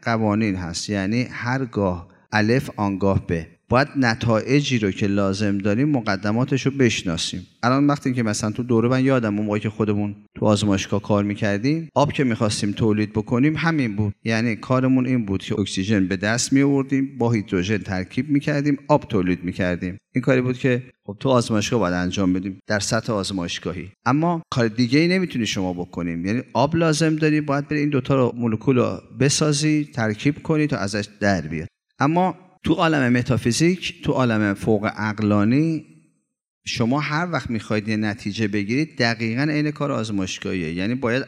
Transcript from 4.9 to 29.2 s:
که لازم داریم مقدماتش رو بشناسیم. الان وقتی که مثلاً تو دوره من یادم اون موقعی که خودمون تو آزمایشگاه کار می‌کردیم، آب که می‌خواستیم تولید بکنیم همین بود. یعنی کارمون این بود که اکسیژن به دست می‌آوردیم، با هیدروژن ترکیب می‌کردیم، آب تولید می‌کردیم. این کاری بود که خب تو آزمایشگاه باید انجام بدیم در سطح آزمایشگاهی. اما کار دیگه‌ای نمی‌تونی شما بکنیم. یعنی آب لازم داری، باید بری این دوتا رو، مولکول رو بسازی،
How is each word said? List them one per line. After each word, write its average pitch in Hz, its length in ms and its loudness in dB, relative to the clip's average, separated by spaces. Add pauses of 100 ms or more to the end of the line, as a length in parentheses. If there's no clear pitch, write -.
که 104 160 -2
لازم 101 500 0
داریم 107 320 0
مقدماتش 113 760 0
رو 139 60 2
بشناسیم. 101 760 -2 (160)
الان 131 240 4
وقتی 143 260 0
که 123 100 -2
مثلاً 107 280 -2
تو 120 120 -6
دوره 117 260 2
من 131 160 2
یادم 117 320 2
اون 107 80 -2
موقعی 104 160 0
که 113 80 -2
خودمون 104 460 -2 (200)
تو - 100 -2
آزمایشگاه 104 560 2
کار 101 220 2
می‌کردیم، 107 720 -2
آب 143 160 4
که - 120 0
می‌خواستیم 110 480 0
تولید 104 420 0
بکنیم 123 420 0
همین 143 400 0
بود. 104 180 -2 (100)
یعنی 113 320 0
کارمون 131 500 2
این 127 200 0
بود 95 180 -2
که 107 160 -4
اکسیژن 98 480 0
به 95 100 -2
دست 110 360 0
می‌آوردیم، 139 640 2
با 117 140 2
هیدروژن 101 460 0
ترکیب 92 520 -4
می‌کردیم، 143 480 0 (100)
آب 147 200 2
تولید 90 360 0
می‌کردیم. 90 540 -4 (180)
این 131 60 -2
کاری 127 200 2
بود 127 160 -2
که 123 260 0 (200)
خب 101 160 -12
تو 139 100 -2
آزمایشگاه 113 500 2
باید 90 140 2
انجام 90 400 0
بدیم 95 340 -4
در 107 120 0
سطح 113 340 -2
آزمایشگاهی. 90 800 -4 (140)
اما 160 440 2
کار 117 180 2
دیگه‌ای 123 400 2
نمی‌تونی 175 380 0
شما 92 280 -2
بکنیم. 85 520 -6
یعنی 113 160 -2 (120)
آب 143 220 2
لازم 160 400 2
داری، 151 260 2
باید 143 260 -2
بری 151 120 -2
این 147 100 0
دوتا 139 260 0
رو، 123 200 4
مولکول 117 400 2
رو 107 260 0 (180)
بسازی، 151 760 2